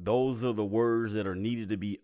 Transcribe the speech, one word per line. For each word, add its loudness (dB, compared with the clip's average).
those 2
are 2
the 0
words 2
that -2
are -2
needed -4
to -2
be -4